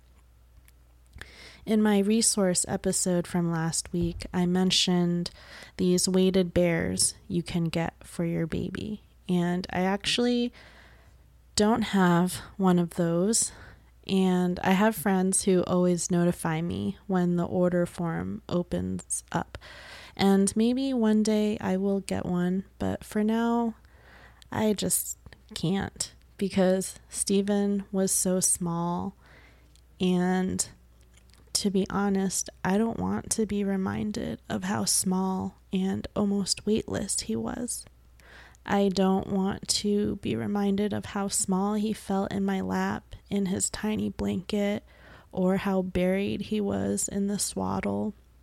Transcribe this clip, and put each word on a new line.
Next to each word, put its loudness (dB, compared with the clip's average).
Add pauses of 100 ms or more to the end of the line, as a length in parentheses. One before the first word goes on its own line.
(1700)
In 4
my 6
resource 2
episode 0
from 0
last -2
week, -2
I 0
mentioned 2 (460)
these 2
weighted 4
bears 0 (120)
you -2
can -2
get -2
for -6
your -2
baby. -6 (260)
And 0
I -2
actually 0 (1040)
don't 4
have 4 (220)
one 6
of 0
those. 0 (540)
And 2
I 2
have 4
friends 2
who 4
always 2
notify 2
me -4
when 2
the 2
order 2
form -6
opens -4
up. -6 (580)
And 4
maybe 0
one 4
day 0
I -2
will 0
get -4
one, 0 (120)
but -4
for -2
now, 0 (800)
I 2
just -2 (380)
can't -4 (240)
because 2 (100)
Steven 0
was 2
so 0
small. 0 (840)
And 0 (840)
to 0
be 2
honest, -2 (160)
I 2
don't -2
want -4
to 0
be -2
reminded -4
of -4
how -2
small -2 (160)
and -2
almost 0
weightless -2
he -4
was. -8 (800)
I 2
don't 2
want -2
to 0
be -4
reminded -2
of -6
how -6
small -2
he -2
felt -4
in -2
my 0
lap -4 (140)
in -2
his -2
tiny -4
blanket -2 (480)
or 2
how 0
buried 0
he -2
was -2
in -2
the -2
swaddle. -4 (300)